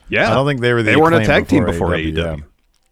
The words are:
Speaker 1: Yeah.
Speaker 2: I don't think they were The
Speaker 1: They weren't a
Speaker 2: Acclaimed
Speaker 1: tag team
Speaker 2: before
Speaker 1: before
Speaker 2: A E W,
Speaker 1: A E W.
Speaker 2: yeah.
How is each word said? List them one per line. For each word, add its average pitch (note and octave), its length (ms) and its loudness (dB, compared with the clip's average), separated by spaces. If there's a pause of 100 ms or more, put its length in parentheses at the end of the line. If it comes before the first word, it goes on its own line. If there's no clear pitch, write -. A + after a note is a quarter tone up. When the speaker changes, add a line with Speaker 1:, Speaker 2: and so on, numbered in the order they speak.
Speaker 1:
Yeah. G#2 220 0
Speaker 2:
I A2+ 40 0
don't C3 120 0
think C#3 140 -2
they A#2+ 120 2
were A#2 100 2
The G#2+ 80 0
Speaker 1:
They B2 60 -4
weren't D#3+ 180 4
a E3 40 4
Speaker 2:
Acclaimed A2 80 0
Speaker 1:
tag D#3 220 0
team C3 160 2
Speaker 2:
before F2 260 -2
Speaker 1:
before E2 40 0
Speaker 2:
A D#2+ 40 -2
E D#2+ 120 -4
W, D#2 100 -4
Speaker 1:
A - 40 -2
E E2 60 -4
W. D2 120 -10
Speaker 2:
yeah. - 60 -20 (440)